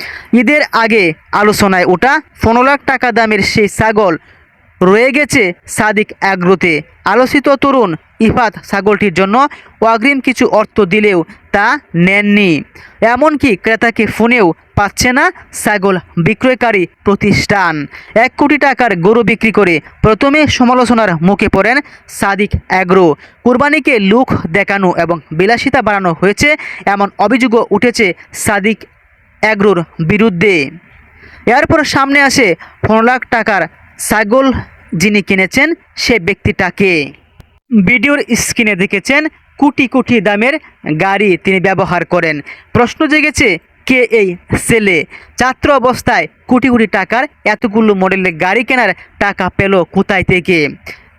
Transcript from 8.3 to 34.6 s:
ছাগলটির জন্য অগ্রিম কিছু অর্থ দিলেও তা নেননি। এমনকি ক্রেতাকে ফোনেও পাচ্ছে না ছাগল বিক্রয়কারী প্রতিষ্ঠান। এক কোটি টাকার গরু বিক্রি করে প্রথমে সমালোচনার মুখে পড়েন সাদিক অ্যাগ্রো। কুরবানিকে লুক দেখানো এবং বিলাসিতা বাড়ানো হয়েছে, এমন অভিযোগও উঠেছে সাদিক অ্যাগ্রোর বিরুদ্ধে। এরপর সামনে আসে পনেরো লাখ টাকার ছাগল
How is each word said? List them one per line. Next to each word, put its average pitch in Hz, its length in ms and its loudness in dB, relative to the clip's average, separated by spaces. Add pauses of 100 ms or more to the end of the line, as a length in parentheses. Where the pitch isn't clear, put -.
ছাগলটির 196 480 -2
জন্য 202 340 0 (340)
অগ্রিম 226 380 0
কিছু - 280 0
অর্থ 214 340 0
দিলেও 196 440 0 (260)
তা 226 280 0 (160)
নেননি। 196 680 2 (380)
এমনকি 254 540 0
ক্রেতাকে 226 500 -2
ফোনেও 214 480 0 (220)
পাচ্ছে 208 380 0
না 320 180 2 (220)
ছাগল 196 440 -2 (260)
বিক্রয়কারী 220 640 0 (160)
প্রতিষ্ঠান। 190 840 -2 (280)
এক 247 220 2
কোটি 294 200 0
টাকার 254 380 0
গরু 214 280 2
বিক্রি 220 280 0
করে 175 300 2 (200)
প্রথমে 277 460 2
সমালোচনার 240 640 2 (120)
মুখে 196 280 2
পড়েন 214 280 2 (300)
সাদিক 196 440 -2 (160)
অ্যাগ্রো। 185 480 2 (280)
কুরবানিকে 277 560 2
লুক 208 340 2 (140)
দেখানো 190 500 -2
এবং 170 220 -2 (140)
বিলাসিতা 233 480 0
বাড়ানো 196 380 -2
হয়েছে, 196 360 0 (300)
এমন 202 320 0
অভিযোগও 220 540 0
উঠেছে 208 420 0 (200)
সাদিক 208 500 -2 (580)
অ্যাগ্রোর 202 420 0 (160)
বিরুদ্ধে। 180 720 0 (760)
এরপর 302 380 2
সামনে 277 380 0
আসে 247 340 2 (320)
পনেরো 220 140 2
লাখ 240 300 0
টাকার 202 360 0 (320)
ছাগল 233 540 0 (420)